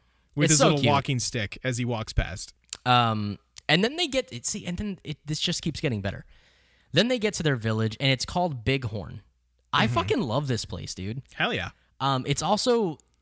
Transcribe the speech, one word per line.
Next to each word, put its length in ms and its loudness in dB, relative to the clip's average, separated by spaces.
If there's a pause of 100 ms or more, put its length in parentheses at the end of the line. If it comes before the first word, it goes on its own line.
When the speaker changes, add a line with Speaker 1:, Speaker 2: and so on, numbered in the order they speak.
(340)
Speaker 1:
with 120 4
Speaker 2:
It's 80 6
Speaker 1:
his 40 8
Speaker 2:
so 80 6
Speaker 1:
little 140 4
Speaker 2:
cute. 100 4
Speaker 1:
walking 280 2
stick 440 -4
as 160 -2
he 60 -2
walks 280 -4
past. 400 -4 (320)
Speaker 2:
Um, 540 2 (300)
and 160 4
then 120 -2
they 120 -2
get, 240 -4
it, 140 -8
see, 200 -4
and 120 -4
then 260 -6
it, 220 -8
this 120 -2
just 240 -2
keeps 180 -4
getting 200 0
better. 240 -6 (680)
Then 160 4
they 100 2
get 160 0
to 80 -4
their 140 2
village, 440 0
and 100 2
it's 140 0
called 400 -2
Bighorn. 560 -4 (520)
I 120 4
Speaker 1:
Mm-hmm. 100 2
Speaker 2:
fucking 280 2
love 260 0
this 160 -2
place, 300 -10
dude. 280 -8 (120)
Speaker 1:
Hell 200 -2
yeah. 160 -4 (300)
Speaker 2:
Um, 260 0
it's 160 0
also, 560 2 (240)